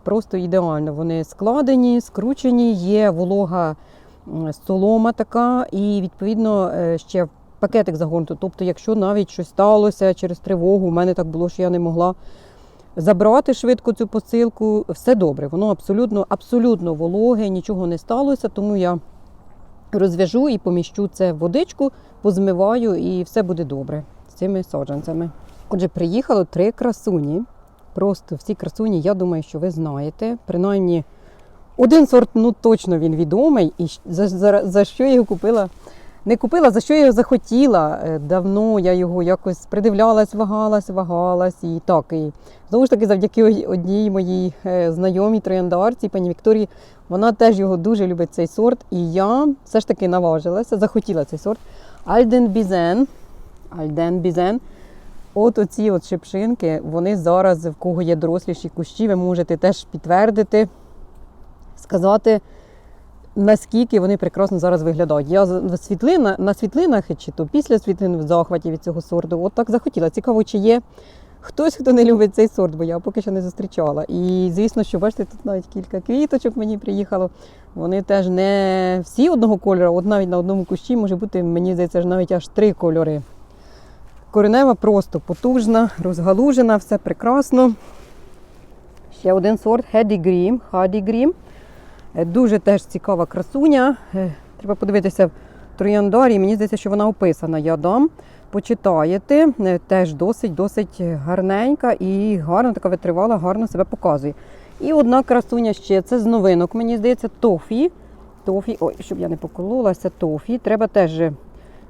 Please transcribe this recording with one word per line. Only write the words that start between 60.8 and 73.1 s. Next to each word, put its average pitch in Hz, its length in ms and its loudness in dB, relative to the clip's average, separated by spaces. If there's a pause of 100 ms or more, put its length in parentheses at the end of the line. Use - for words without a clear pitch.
сказати, 202 640 2 (960)
наскільки 214 640 2
вони 190 160 0
прекрасно 190 420 -2
зараз 170 240 0
виглядають. 151 460 -2
Я 190 180 2
з-, 180 140 -2
на 180 160 -4
світлина-, 226 600 0
на 190 160 -2
світлинах, 247 500 0 (140)
чи - 140 -14
то 156 140 -6
після 240 320 0
світлин 185 380 -2
в 160 60 -4
захваті 170 480 -2
від 160 140 -8
цього 165 160 -6
сорту, 170 440 -4
от 202 80 -4
так 233 180 -2
захотіла. 208 400 -2
Цікаво, 220 340 -2
чи - 140 -4
є 226 240 2 (580)
хтось, - 360 -4
хто 262 160 2
не 240 120 6
любить 214 300 4
цей 220 140 4
сорт, 180 260 -2
бо 165 100 -6
я 170 140 -4
поки 202 240 -6